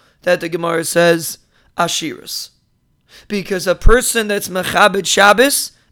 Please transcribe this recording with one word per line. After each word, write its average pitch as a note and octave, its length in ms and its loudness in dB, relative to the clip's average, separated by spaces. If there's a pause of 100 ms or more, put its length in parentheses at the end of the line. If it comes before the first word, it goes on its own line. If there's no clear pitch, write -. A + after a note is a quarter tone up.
(240)
that F3 180 0
the E3+ 80 -8
Gemara E3 360 -4
says, E3+ 540 0 (380)
Ashiras. - 720 -8 (800)
Because F#3+ 400 -6
a F3 80 0
person A3+ 520 4
that's G3+ 200 -4
Mechabed F#3 580 0
Shabbos G#3 680 2 (180)